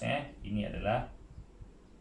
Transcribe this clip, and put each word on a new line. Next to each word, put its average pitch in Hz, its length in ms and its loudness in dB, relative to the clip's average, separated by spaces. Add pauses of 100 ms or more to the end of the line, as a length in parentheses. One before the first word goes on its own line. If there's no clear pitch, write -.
ya, 117 180 2 (220)
ini 104 240 2
adalah 104 480 2 (880)